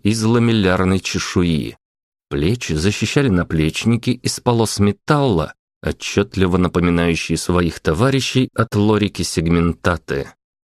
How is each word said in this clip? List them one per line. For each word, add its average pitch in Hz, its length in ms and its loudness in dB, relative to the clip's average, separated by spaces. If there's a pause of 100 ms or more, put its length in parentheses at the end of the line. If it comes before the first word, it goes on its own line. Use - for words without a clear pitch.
из 107 200 0
ламеллярной 101 760 2
чешуи. 82 760 -2 (520)
Плечи 82 440 -2
защищали 107 560 0
наплечники 87 800 0
из - 300 -4
полос 117 400 0
металла, 101 720 0 (280)
отчётливо 92 760 -2
напоминающие 85 800 0
своих 87 420 0
товарищей 127 720 0
от - 220 -2
лорики 104 460 2
сегментаты. 82 1080 -2 (380)